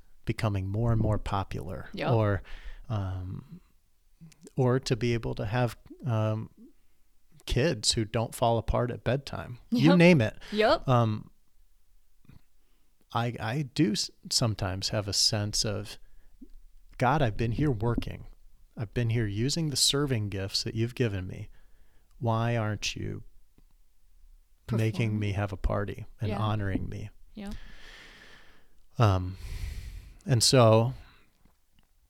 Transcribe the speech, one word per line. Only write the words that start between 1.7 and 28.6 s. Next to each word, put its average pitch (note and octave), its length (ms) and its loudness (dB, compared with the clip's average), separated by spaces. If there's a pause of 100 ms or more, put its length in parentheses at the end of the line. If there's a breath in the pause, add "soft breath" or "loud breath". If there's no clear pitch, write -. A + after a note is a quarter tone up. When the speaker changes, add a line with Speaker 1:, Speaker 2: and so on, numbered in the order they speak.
Speaker 2:
Yep. E3+ 180 -2
Speaker 1:
or, G#2 300 2 (480 loud breath)
um, F#2+ 720 -6 (960)
or B2+ 220 2
to C3+ 160 -4
be A#2+ 200 0
able B2 200 -4
to A#2+ 120 -6
have, A#2+ 300 0 (300)
um, A2 440 0 (960)
kids B2 460 0
who A2+ 120 0
don't A2+ 300 -4
fall A#2 240 2
apart A#2 320 0
at G#2+ 140 -10
bedtime. B2 540 -4 (120)
You A#3+ 200 6
Speaker 2:
Yep. - 80 8
Speaker 1:
name E3+ 220 10
it. G#2+ 160 0 (160 loud breath)
Speaker 2:
Yep. G#3+ 340 2
Speaker 1:
Um, A#2 440 2 (1800)
I, A#2 280 -2
I A#2+ 220 -4
do D3+ 300 0
s-, - 180 -4 (200)
sometimes G2 600 -2
have G#2 180 -2
a F#2+ 60 -2
sense G#2 500 0
of, G#2 340 -6 (1000)
"God, C3+ 240 4
I've A2+ 160 0
been A#2 140 0
here D3 180 2
working. A#2 560 -2 (500)
I've - 160 -6
been A#2+ 180 0
here A2+ 160 2
using C3+ 440 -2
the C#3+ 60 -4
serving C3 520 2
gifts G2 360 -4
that A2+ 100 -4
you've A#2 200 -2
given G2+ 320 0
me. F#2 220 -12 (720)
Why A2+ 360 0
aren't G#2+ 400 -2
you G2+ 280 -6 (1500)
making A2+ 420 2
Speaker 2:
Perform. G#2+ 80 0
Speaker 1:
me G2+ 120 0
have G2+ 200 -2
a F#2+ 40 -6
party G#2 480 -2 (160)
and G#2+ 80 -2
Speaker 2:
Yeah. A2 100 -2
Speaker 1:
honoring G#2 480 -2
me?" G2 220 -8 (260)
Speaker 2:
Yeah. - 180 -12 (1500 loud breath)